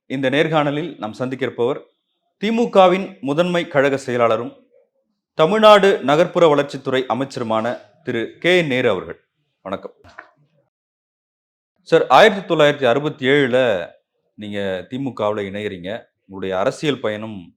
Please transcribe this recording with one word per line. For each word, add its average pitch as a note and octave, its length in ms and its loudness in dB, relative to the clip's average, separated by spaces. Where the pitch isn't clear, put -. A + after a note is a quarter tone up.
இந்த C3 240 -2
நேர்காணலில் D3 680 -2
நாம் G#2+ 200 -10
சந்திக்கிருப்பவர் B2+ 600 -4
திமுகவின் G3 800 2
முதன்மை E3+ 480 -2
கழக C3+ 380 0
செயலாளரும் A#2+ 460 0
தமிழ்நாடு G3 680 6
நகர்ப்புற E3 440 2
வளர்ச்சித்துறை C#3+ 600 0
அமைச்சருமான A#2 680 -4
திரு A#2 360 -6
கே F3 220 2
நேரு B2+ 280 0
அவர்கள். E2 280 -6
வணக்கம் F#2+ 300 -10
சார். - 260 2
ஆயிரத்தி F3+ 460 4
தொள்ளாயிரத்தி D3 300 2
அறுபத்தி C#3 420 0
ஏழுல C3 320 2
நீங்க G2+ 560 -8
திமுகவுல A2+ 500 -4
இணையறீங்க. G2 500 -8
உங்களுடைய F#2+ 380 -8
அரசியல் C3 420 -2
பயணம் G#2+ 560 -8